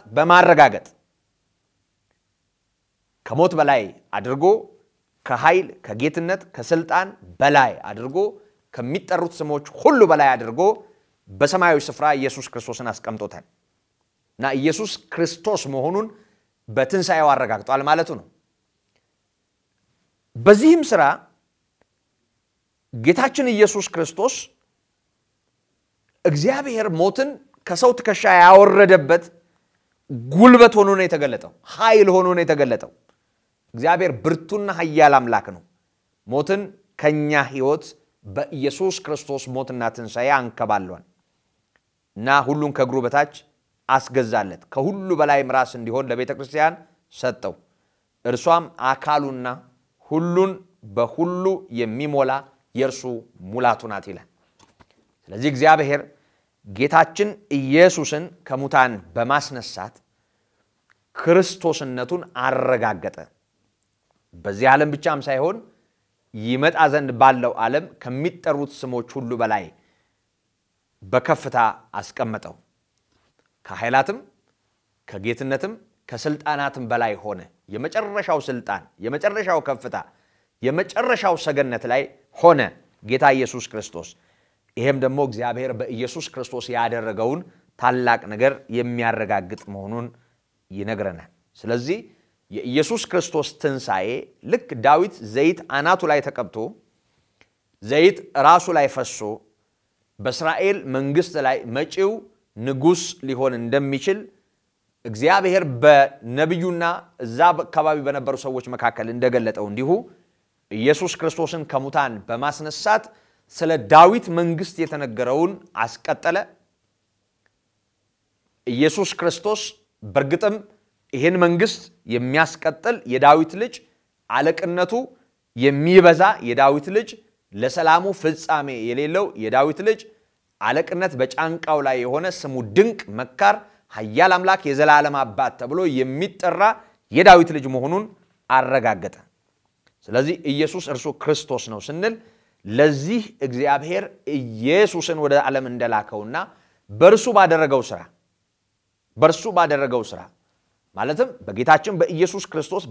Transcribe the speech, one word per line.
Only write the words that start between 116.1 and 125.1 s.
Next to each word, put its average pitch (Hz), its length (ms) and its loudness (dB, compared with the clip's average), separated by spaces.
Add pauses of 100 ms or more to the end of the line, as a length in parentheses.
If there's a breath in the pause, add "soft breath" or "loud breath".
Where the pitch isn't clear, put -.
ኢየሱስ 151 460 0
ክርስቶስ 208 480 -4 (420)
በእርግጥም 139 520 -2 (580)
ይህን 151 240 0
መንግስት 175 440 0 (280)
የሚያስቀጥል 151 880 -2 (120)
የዳዊት 147 480 6
ልጅ፣ 220 180 -6 (560)
አለቅነቱ 175 640 -2 (640)